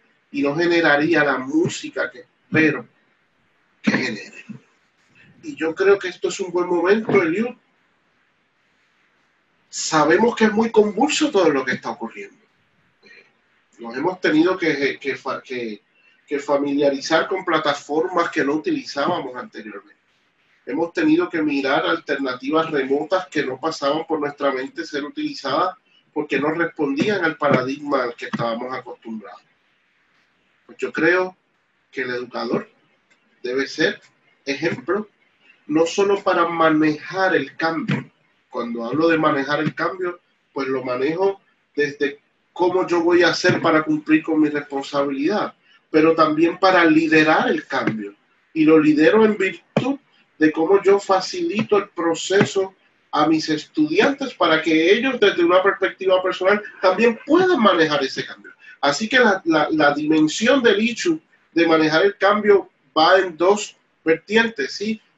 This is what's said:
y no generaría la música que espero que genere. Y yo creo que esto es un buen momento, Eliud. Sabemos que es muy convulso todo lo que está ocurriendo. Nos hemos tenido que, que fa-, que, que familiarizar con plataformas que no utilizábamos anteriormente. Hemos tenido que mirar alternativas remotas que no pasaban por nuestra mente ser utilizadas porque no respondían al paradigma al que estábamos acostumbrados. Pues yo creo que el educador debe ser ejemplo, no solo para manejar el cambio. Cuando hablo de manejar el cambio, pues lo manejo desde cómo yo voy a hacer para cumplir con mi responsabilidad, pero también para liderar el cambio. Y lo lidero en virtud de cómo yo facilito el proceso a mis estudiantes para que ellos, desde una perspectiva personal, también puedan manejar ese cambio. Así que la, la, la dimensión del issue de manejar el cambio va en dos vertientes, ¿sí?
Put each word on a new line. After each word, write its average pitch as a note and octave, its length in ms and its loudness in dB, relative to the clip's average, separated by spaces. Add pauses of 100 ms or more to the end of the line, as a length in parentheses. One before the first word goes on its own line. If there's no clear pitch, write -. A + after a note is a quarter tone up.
(320)
y C#3+ 100 -4
no C#3+ 140 -2
generaría D#3+ 680 2
la C#3 140 0
música - 720 -4
que - 120 -20
espero - 680 -2 (960)
que - 80 0
genere. - 540 -6 (960)
Y - 120 -12
yo D#3+ 200 -4
creo G3 240 4
que F#3 80 -8
esto F3+ 220 -6
es - 100 -8
un F#3 120 -6
buen F3 160 -2
momento, F#3 540 2
Eliud. G3+ 340 -2 (2250)
Sabemos F3+ 680 0
que A3 100 2
es G3+ 60 2
muy A3 200 -2
convulso A3 580 0
todo F3 220 2
lo C3+ 120 -2
que - 100 -4
está - 180 -8
ocurriendo. - 520 -14 (1300)
Nos A#2 180 -14
hemos F3+ 240 -4
tenido E3+ 380 2
que, C#3 420 -2
que C3 160 -6
fa-, B2 280 -10
que, A#2+ 400 -10 (420)
que C#3+ 140 -6
familiarizar C#3+ 880 0
con F#3+ 180 -6
plataformas D#3+ 840 -2
que D3+ 120 -2
no C#3 100 0
utilizábamos D3+ 840 -4
anteriormente. A2 680 -16 (640)
Hemos D#3+ 260 -4
tenido E3+ 380 2
que E3 140 -4
mirar D3 420 0
alternativas D3 840 -2
remotas D3+ 560 -2
que C#3 180 -4
no B2+ 140 -8
pasaban D#3 480 -4
por D#3 120 -2
nuestra C#3+ 320 -2
mente C3+ 340 -8
ser D3 180 -8
utilizadas D3+ 720 -4 (380)
porque D3 260 -2
no D3 120 -2
respondían D#3+ 760 -2
al D#3 120 -2
paradigma C#3 680 -2
al A#2+ 120 -6
que B2+ 100 -14
estábamos A#2 460 -6
acostumbrados. B2 680 -14 (1300)
Pues A#2 100 -20
yo A#2+ 160 -8
creo F3+ 420 0 (560)
que C3 120 -8
el B2 80 -8
educador A#2+ 580 -6 (720)
debe C3+ 240 -4
ser - 340 -2 (460)
ejemplo, E3 640 -6 (560)
no D#3+ 220 0
solo G3 340 0
para F3+ 260 0
manejar D#3+ 880 0
el C3+ 220 -4
cambio. D#3+ 480 -4 (440)
Cuando A#2 360 -8
hablo D3 220 0
de E3 100 2
manejar D3 420 -2
el D3+ 140 -4
cambio, F3 460 -6 (340)
pues C3+ 140 -6
lo C3 160 -4
manejo D#3+ 580 -2 (340)
desde C#3+ 440 -4 (340)
cómo F3+ 340 0
yo E3+ 140 0
voy F3 220 4
a E3 60 4
hacer F3+ 300 0
para D#3 220 0
cumplir D#3 400 0
con D#3+ 180 -2
mi D3+ 100 2
responsabilidad, C#3+ 1080 -4 (340)
pero D#3 240 4
también D#3+ 460 2
para F3+ 260 4
liderar D#3 640 4
el - 160 -4
cambio. G#2+ 480 -6 (400)
Y D#3 120 2
lo D#3+ 120 8
lidero D#3 480 6
en G#3+ 100 2
virtud F#3+ 600 -4 (400)
de D#3 140 4
cómo D#3+ 320 2
yo G3+ 160 4
facilito F#3+ 800 -2
el G3 120 -2
proceso F#3+ 840 0 (360)
a D3+ 160 2
mis D#3+ 220 0
estudiantes E3+ 840 0
para D#3+ 280 2
que D#3+ 320 2
ellos, B3 260 0
desde F3 240 2
una F3+ 180 4
perspectiva F#3 600 0
personal, F#3 400 0 (200)
también A3 440 2
puedan F4 360 4
manejar D#3+ 420 2
ese C3 220 -6
cambio. - 260 -20 (300)
Así C#3+ 260 -2
que C4 120 2
la, G3+ 260 4
la, D#3 240 2
la D3+ 240 2
dimensión D#3 680 2
del G#3 180 4
issue G3+ 380 -2 (340)
de E3 140 2
manejar D#3+ 380 2
el G3+ 120 0
cambio G3+ 520 2 (280)
va F3+ 220 6
en F3 180 -4
dos G3 380 0 (280)
vertientes, G#3 720 0
¿sí? G#3+ 260 -6 (180)